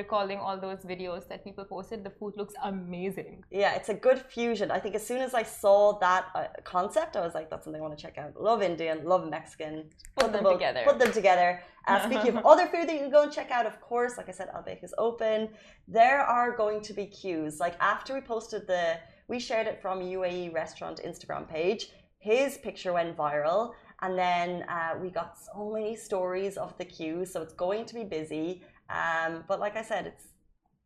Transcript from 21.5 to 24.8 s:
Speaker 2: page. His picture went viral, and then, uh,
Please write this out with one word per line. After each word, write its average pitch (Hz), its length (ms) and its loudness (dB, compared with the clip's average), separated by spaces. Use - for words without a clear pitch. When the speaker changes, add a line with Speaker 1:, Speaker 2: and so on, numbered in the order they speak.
Speaker 2:
page. 185 260 0
His 269 180 2
picture 180 320 -6
went 170 120 -2
viral, 151 380 0
and 185 100 -2
then, 175 240 0
uh, 165 160 -2